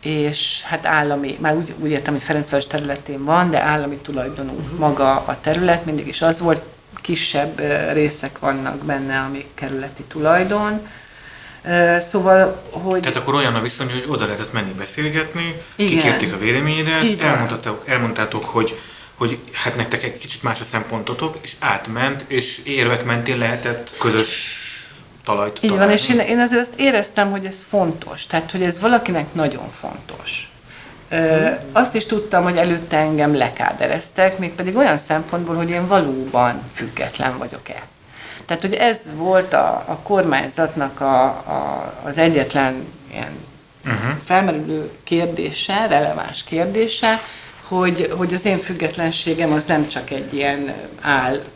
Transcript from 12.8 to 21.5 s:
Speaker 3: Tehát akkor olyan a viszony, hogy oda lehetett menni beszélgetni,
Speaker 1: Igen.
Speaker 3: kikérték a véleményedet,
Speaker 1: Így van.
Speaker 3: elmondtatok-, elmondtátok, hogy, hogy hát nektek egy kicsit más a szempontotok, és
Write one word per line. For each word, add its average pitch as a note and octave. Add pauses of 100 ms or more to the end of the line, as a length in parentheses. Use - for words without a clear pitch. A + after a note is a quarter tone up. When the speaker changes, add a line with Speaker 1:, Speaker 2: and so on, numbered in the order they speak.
Speaker 3:
Tehát B2
akkor B2+
olyan C3
a A2+
viszony, B2
hogy B2
oda B2
lehetett G#2
menni G2+
beszélgetni, D#3 (140)
Speaker 1:
Igen. F#3+
Speaker 3:
kikérték A2+
a G2
véleményedet, D#3
Speaker 1:
Így G#3
van. D#3
Speaker 3:
elmondtatok-, A#2
elmondtátok, A2+
hogy, - (360)
hogy A#2+ (140)
hát -
nektek A#2
egy B2
kicsit -
más A#2
a -
szempontotok, A2
és -